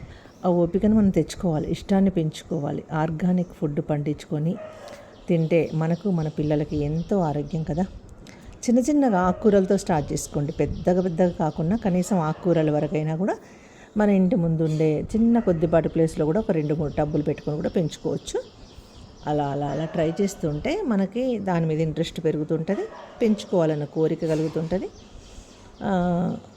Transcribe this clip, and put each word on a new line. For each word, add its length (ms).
ఆ 40
ఓపికను 480
మనం 140
తెచ్చుకోవాలి, 600
ఇష్టాన్ని 400
పెంచుకోవాలి. 840
ఆర్గానిక్ 600
ఫుడ్ 280
పండించుకొని 640
తింటే 460
మనకు, 360
మన 180
పిల్లలకి 480
ఎంతో 440
ఆరోగ్యం 420
కదా. 240
చిన్న 160
చిన్నగా 400
ఆకుకూరలతో 560
స్టార్ట్ 360
చేసుకోండి, 400
పెద్దగా 480
పెద్దగా 400
కాకుండా 360
కనీసం 440
ఆకుకూరల 500
వరకైనా 460
కూడా 200
మన 140
ఇంటి 260
ముందు 260
ఉండే 400
చిన్న 240
కొద్దిపాటి 500
ప్లేస్లో 380
కూడా 140
ఒక 100
రెండు 240
మూడు 180
టబ్బులు 300
పెట్టుకొని 340
కూడా 120
పెంచుకోవచ్చు. 680
అలా, 200
అలా, 200
అలా 180
ట్రై 360
చేస్తుంటే 640
మనకి 560
దాని 280
మీద 140
ఇంట్రెస్ట్ 440
పెరుగుతుంటుంది, 600
పెంచుకోవాలన్న 600
కోరిక 420
కలుగుతుంటుంది. 600
ఆ, 540